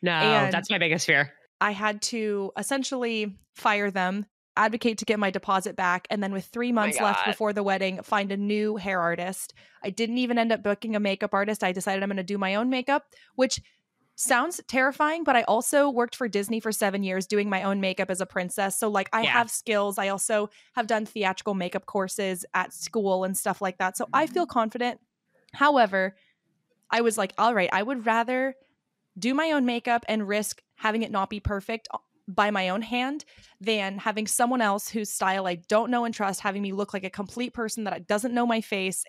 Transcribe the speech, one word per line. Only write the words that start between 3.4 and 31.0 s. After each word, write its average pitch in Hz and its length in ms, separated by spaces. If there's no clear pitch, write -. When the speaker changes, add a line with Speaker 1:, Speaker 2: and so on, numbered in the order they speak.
Speaker 2:
fire 208 360
them, 190 360
advocate 220 420
to - 60
get 214 160
my 196 100
deposit 190 460
back, 180 340
and 208 120
then 196 100
with 190 140
three 240 240
Speaker 1:
Oh 240 40
my 220 80
Speaker 2:
months 208 180
left 202 240
Speaker 1:
God. 202 60
Speaker 2:
before 208 220
the 202 100
wedding, 190 400
find 202 300
a 196 40
new 208 400
hair 190 240
artist. 175 540
I 208 80
didn't 226 280
even 240 180
end 226 160
up 208 120
booking 214 320
a 208 40
makeup 202 320
artist. 202 300
I 185 100
decided 190 300
I'm 196 80
gonna 190 140
do 202 120
my 196 200
own 233 140
makeup, 262 340
which 254 240
sounds 277 520
terrifying, 302 560
but 277 120
I 226 60
also 277 460
worked 240 280
for 247 120
Disney 202 320
for 220 120
seven 202 300
years 190 240
doing 208 220
my 190 140
own 196 180
makeup 190 300
as 185 100
a 185 60
princess. 190 520
So, 220 100
like, 196 240
I 226 100
Speaker 1:
Yeah. 143 100
Speaker 2:
have 240 180
skills. 202 460
I 196 120
also 208 420
have 233 120
done 220 200
theatrical 202 480
makeup 185 320
courses 190 640
at 185 200
school 190 520
and 190 140
stuff 196 240
like 185 160
that. 190 180
So - 160
I 302 140
feel 349 180
Speaker 1:
Mm-hmm. - 80
Speaker 2:
confident. 233 480
However, 196 640
I 226 100
was 226 180
like, 196 200
"All 233 160
right, 185 180
I 190 100
would 233 240
rather 254 480
do 233 160
my 320 180
own 285 120
makeup 240 440
and 214 200
risk 208 340
having 220 260